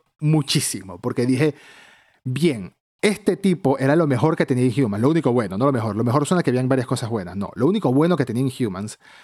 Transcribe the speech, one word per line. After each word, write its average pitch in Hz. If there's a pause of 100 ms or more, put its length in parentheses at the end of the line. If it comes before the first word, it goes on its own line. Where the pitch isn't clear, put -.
(220)
muchísimo, 139
porque 123
dije, 131 (720)
"Bien, 127 (260)
este 196
tipo 147
era 139
lo 170
mejor 143
que 165
tenía 123
Inhumans". 113
Lo 135
único 156
bueno, 101
no 127
lo 143
mejor. 110
Lo 113
mejor 131
suena 175
que 139
habían 127
varias 131
cosas 120
buenas. 95
No, 101
lo 117
único 180
bueno 160
que 131
tenía 117
Inhumans 110 (240)